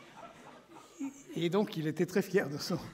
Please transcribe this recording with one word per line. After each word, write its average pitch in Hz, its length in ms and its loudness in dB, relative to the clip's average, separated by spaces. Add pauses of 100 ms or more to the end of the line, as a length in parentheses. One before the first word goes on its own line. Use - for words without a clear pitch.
(1300)
et 170 160 2
donc, 202 260 2
il 156 120 0
était 160 180 2
très - 160 4
fier 185 260 2
de 147 80 -4
son. 156 220 0 (160)